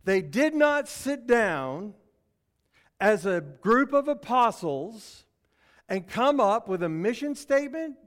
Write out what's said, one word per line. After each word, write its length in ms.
They 180
did 320
not 340
sit 380
down 680
as 260
a 160
group 520
of 140
apostles 1160
and 180
come 320
up 280
with 160
a 60
mission 440
statement. 640